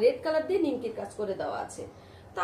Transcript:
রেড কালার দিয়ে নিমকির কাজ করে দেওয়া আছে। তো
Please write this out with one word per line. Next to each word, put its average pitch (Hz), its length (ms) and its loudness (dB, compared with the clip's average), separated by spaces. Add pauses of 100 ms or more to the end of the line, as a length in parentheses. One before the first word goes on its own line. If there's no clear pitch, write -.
রেড 240 220 6
কালার 311 240 2
দিয়ে 381 180 2
নিমকির 240 340 -2
কাজ - 180 -10
করে 196 220 -2
দেওয়া - 240 -4
আছে। - 180 -12 (520)
তো - 100 -6